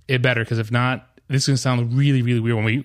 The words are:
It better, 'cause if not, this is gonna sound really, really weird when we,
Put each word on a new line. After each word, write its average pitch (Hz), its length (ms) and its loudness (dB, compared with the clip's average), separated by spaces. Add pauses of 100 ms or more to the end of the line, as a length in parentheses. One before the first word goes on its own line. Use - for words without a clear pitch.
It 127 140 0
better, 120 240 0
'cause 117 140 -2
if 110 120 -6
not, 123 360 -2 (200)
this 135 160 0
is - 40 -4
gonna 135 100 2
sound 120 400 -2
really, 139 240 2
really 120 200 0
weird 117 160 0
when 107 80 0
we, 113 200 0